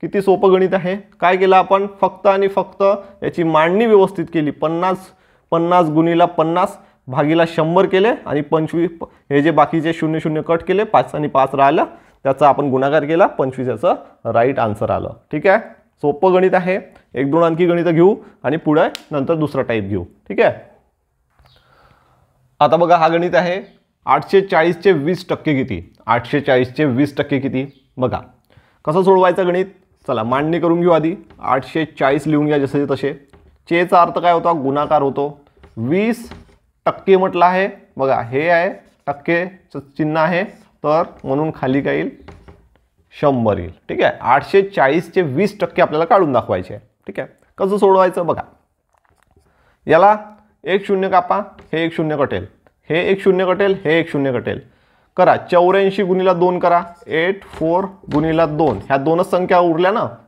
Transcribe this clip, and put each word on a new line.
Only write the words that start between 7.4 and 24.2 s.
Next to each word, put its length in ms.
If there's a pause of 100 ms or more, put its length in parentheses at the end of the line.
शंभर 380
केले 260 (140)
आणि 160
पंचवीस, 480 (400)
हे 120
जे 100
बाकीचे 420
शून्य 260
शून्य 220
कट 220
केले, 220
पाच 300
आणि 120
पाच 280
राहिलं, 300 (400)
त्याचा 220
आपण 220
गुणाकार 360
केला, 220
पंचवीस 400
याचं 680
राईट 260
आन्सर 320
आलं. 220 (180)
ठीक 160
आहे, 120 (440)
सोपं 300
गणित 200
आहे. 260 (360)
एक 160
दोन 120
आणखी 220
गणितं 260
घेऊ 240 (280)
आणि 140
पुढे 300 (240)
नंतर 240
दुसरा 260
टाईप 220
घेऊ. 200
ठीक 380
आहे, 120 (2000)
आता 160
बघा 220
हा 100
गणित 280
आहे, 260 (440)
आठशे 360